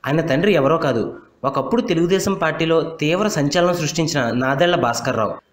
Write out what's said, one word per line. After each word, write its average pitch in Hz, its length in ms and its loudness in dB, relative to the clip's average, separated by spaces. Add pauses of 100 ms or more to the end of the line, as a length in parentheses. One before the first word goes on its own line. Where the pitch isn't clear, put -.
ఆయన 151 220 0
తండ్రి 175 300 2
ఎవరో 143 260 4
కాదు, 117 180 0 (420)
ఒకప్పుడు 139 440 0
తెలుగుదేశం 185 540 0
పార్టీలో 165 340 0 (240)
తీవ్ర 180 280 0
సంచలనం 170 520 2
సృష్టించిన 156 400 -2 (220)
నాదెళ్ల 160 420 2
భాస్కర్రావు. 117 500 -2 (180)